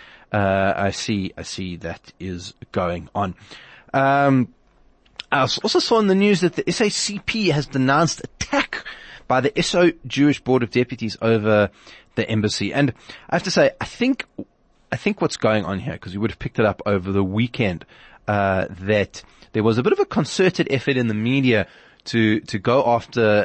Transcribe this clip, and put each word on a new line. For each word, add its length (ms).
uh, 460
I 140
see, 440
I 60
see 360
that 400
is 360
going 420
on. 220
Um, 600
I 140
s-, 140
also 220
saw 200
in 80
the 80
news 260
that 120
the 160
S 100
A 100
C 360
P 240
has 160
denounced 580
attack 600
by 140
the 160
S 180
O 160
Jewish 340
Board 240
of 60
Deputies 520
over 480
the 140
embassy. 440
And 200
I 60
have 80
to 80
say, 200
I 40
think, 400
I 60
think 240
what's 180
going 280
on 140
here, 180
'cause 160
you 80
would 100
have 80
picked 200
it 60
up 200
over 260
the 120
weekend, 600
uh, 420
that 540
there 120
was 140
a 60
bit 80
of 80
a 60
concerted 640
effort 240
in 140
the 40
media 540
to, 340
to 180
go 280
after 600